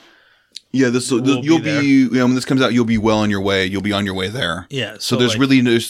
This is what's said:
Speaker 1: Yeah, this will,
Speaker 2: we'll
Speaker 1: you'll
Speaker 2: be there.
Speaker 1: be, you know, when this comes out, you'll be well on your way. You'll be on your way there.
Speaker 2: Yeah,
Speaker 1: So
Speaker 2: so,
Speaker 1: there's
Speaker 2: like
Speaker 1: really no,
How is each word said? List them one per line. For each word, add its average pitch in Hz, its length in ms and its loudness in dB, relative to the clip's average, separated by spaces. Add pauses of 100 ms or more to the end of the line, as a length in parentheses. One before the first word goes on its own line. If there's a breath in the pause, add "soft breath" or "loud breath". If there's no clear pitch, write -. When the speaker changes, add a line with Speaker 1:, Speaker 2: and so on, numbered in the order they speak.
(720 soft breath)
Speaker 1:
Yeah, 127 180 2
this 123 220 -2
will, 120 100 0
Speaker 2:
we'll 135 220 0
Speaker 1:
you'll 160 160 2
Speaker 2:
be 151 120 -4
there. 147 100 -2
Speaker 1:
be, 143 60 0
you 135 240 4
know, 127 160 2
when 127 80 2
this 127 100 -4
comes 131 160 0
out, 120 100 2
you'll 120 140 2
be 113 140 0
well 110 180 2
on 107 120 0
your 98 120 -2
way. 98 240 0
You'll 95 160 -4
be 104 120 -4
on 101 120 -2
your 95 100 -4
way 95 140 -4
there. 87 400 -6
Speaker 2:
Yeah, 113 240 -8
Speaker 1:
So 107 60 -20
Speaker 2:
so, - 180 -4
Speaker 1:
there's 123 160 2
Speaker 2:
like 110 80 -4
Speaker 1:
really 135 200 4
no, 120 160 4 (120)